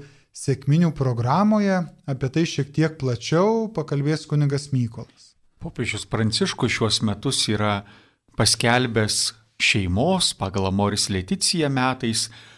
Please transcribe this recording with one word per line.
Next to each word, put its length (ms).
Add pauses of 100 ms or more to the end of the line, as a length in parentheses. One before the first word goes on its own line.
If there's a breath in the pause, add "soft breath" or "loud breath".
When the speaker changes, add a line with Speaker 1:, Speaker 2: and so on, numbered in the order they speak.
(300 loud breath)
Speaker 1:
sekminių 640
programoje. 880 (240)
Apie 240
tai 160
šiek 240
tiek 300
plačiau 760
pakalbės 560
kunigas 400
Mykolas. 640 (240)
Speaker 2:
Popiežius 480
Pranciškus 720
šiuos 240
metus 480
yra 300 (580 loud breath)
paskelbęs 920 (260)
šeimos 800
pagal 320
Amoris 420
Leticija 640
metais 560 (300 loud breath)